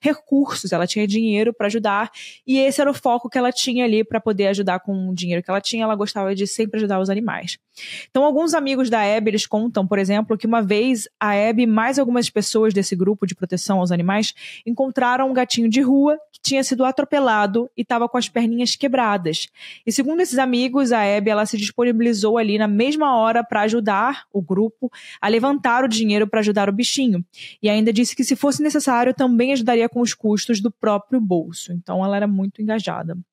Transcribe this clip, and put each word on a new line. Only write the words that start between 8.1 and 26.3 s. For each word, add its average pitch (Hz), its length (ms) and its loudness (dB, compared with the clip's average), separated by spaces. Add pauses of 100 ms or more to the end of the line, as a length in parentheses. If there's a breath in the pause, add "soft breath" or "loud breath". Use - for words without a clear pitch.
alguns 302 300 2
amigos 269 340 0
da 220 140 2
Abby, 214 260 0
eles 214 160 0
contam, 214 420 -2
por 196 120 0
exemplo, 202 400 0
que - 80 -6
uma 226 160 2
vez 214 440 0 (140)
a 208 120 0
Abby 220 320 2
e - 20 2
mais 226 320 2
algumas 240 320 0
pessoas 220 420 0
desse 190 240 0
grupo 190 300 0
de 180 80 -6
proteção 185 460 -2
aos 180 120 0
animais 190 400 0 (320 loud breath)
encontraram 254 640 0
um 262 60 -2
gatinho 247 340 0
de 233 140 2
rua 277 340 4 (160)
que - 80 -20
tinha 269 240 -2
sido 262 180 0
atropelado 254 960 0
e 240 80 -4
tava 240 240 0
com - 80 -4
as 240 120 -2
perninhas 233 480 -2
quebradas. 208 720 -2 (360 loud breath)
E 226 60 -4
segundo 277 300 0
esses 262 180 0
amigos, 254 540 0
a 233 100 2
Abby, 202 280 0
ela 214 160 0
se 226 100 -4
disponibilizou 220 840 0
ali 214 200 0
na 214 100 2
mesma 262 480 2
hora 226 260 2
pra 220 200 -2
ajudar 220 680 0
o 202 100 -2
grupo 214 480 -2 (300 loud breath)
a 196 80 -2
levantar 247 560 2
o 269 40 2
dinheiro 220 380 2
pra 220 140 0